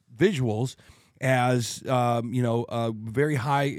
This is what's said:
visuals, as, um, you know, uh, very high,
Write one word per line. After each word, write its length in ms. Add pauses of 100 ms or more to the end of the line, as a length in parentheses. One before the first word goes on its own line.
(160)
visuals, 600 (440)
as, 680
um, 460
you 100
know, 260
uh, 260
very 400
high, 440